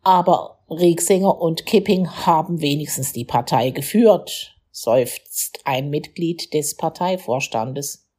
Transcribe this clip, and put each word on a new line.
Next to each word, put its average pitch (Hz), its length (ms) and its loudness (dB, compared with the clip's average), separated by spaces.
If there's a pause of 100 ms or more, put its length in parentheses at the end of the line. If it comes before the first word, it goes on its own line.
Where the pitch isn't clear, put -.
„Aber 180 580 2 (120)
Rieksinger 175 680 2
und 165 280 -2
Kipping 190 420 2
haben 170 520 0
wenigstens 143 520 -4
die 117 120 -8
Partei 123 440 0
geführt“, - 840 2 (160)
seufzt - 960 -2
ein 139 260 -4
Mitglied 170 640 -6
des 151 220 -2
Parteivorstandes. 139 1300 -6 (120)